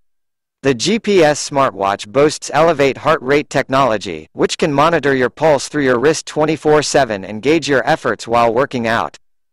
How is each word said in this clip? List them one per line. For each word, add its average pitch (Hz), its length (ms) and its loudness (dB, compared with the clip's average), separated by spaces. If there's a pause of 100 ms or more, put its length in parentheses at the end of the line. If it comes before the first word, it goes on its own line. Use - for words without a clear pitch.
(640)
The 135 100 0
G 139 240 -2
P 202 240 2
S 147 280 2
smartwatch 101 580 -2
boasts 139 460 0
Elevate 139 460 2
heart 147 220 0
rate 139 280 -2
technology, 110 840 -2
which - 260 -4
can 170 140 0
monitor 143 420 0
your 127 160 0
pulse 147 380 0
through 147 160 -2
your 127 160 2
wrist 151 260 0
twenty-four 151 560 2
seven 113 440 0
and 104 160 -10
gauge 143 260 0
your 131 180 0
efforts 131 400 -2
while 117 280 2
working 123 340 -2
out. 110 300 -4 (360)